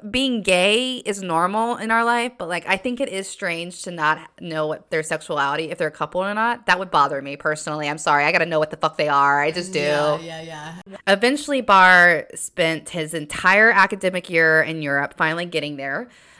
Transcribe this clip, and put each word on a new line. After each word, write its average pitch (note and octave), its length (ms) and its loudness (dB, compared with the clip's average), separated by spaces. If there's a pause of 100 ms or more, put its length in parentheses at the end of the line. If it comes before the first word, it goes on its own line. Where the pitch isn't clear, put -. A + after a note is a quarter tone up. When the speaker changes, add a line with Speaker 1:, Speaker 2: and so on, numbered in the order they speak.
(100)
Speaker 1:
being B3+ 320 -2
gay G#3 540 2 (100)
is G3 160 -6
normal F#3+ 540 -2
in A3 160 -6
our A#3 120 2
life, A#3+ 320 0
but, E3+ 120 -10
like, E3+ 180 -6
I F#3+ 100 0
think B3 240 -4
it - 80 -4
is F#3+ 200 -8
strange F3 540 -8
to F#3 100 -12
not D#3 260 0 (220)
know D#3 260 -4
what - 240 -8
their D#3+ 140 -2
sexuality, D3+ 680 -4
if F3 80 -10
they're E3 100 -2
a - 40 -6
couple D#3 280 -6
or G3+ 140 -4
not. A#3 320 -4
That F3+ 140 2
would F#3 100 -8
bother C#3+ 320 0
me C#3 140 -12
personally. D3+ 520 -6
I'm D3+ 100 -6
sorry. D3 260 2
I D#3+ 80 2
gotta E3 140 2
know D#3+ 120 0
what D#3 140 0
the - 40 -14
fuck D#3 220 -2
they D3+ 100 0
are. C#3+ 320 4
I D3+ 120 0
just F3 200 -8
do. D#3 60 -2
Speaker 2:
Yeah, D3 420 0
yeah, E3 220 -14
yeah. E3 540 -16 (100)
Speaker 1:
Eventually, B3+ 540 0
Barr F#3 760 8
spent D#3+ 560 -2
his D#3+ 240 -6
entire F#3 560 4
academic F#3+ 580 2
year D#3+ 340 4
in D#3+ 200 -4
Europe, C#3+ 340 -2
finally E3 300 -2
getting D3 300 -6
there, C#3 320 -6 (320)